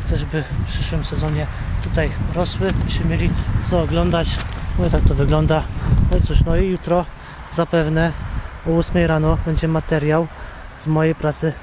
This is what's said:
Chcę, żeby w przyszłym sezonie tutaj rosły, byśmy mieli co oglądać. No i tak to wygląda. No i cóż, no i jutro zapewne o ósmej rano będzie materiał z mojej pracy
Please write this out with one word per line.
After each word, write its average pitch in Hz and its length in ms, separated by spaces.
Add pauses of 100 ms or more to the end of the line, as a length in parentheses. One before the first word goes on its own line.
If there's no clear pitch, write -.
Chcę, 160 120
żeby 151 260
w - 240
przyszłym - 380
sezonie 151 420 (360)
tutaj 151 280 (240)
rosły, 180 380
byśmy - 320
mieli 165 240 (340)
co 175 180
oglądać. 165 460 (520)
No 180 60
i 170 40
tak - 180
to 147 80
wygląda. 151 480 (480)
No - 60
i - 40
cóż, 147 240
no 165 100
i 185 140
jutro 175 360 (480)
zapewne 160 580 (560)
o - 20
ósmej 170 380
rano 160 380
będzie 160 220
materiał 156 600 (520)
z - 80
mojej 160 280
pracy 151 480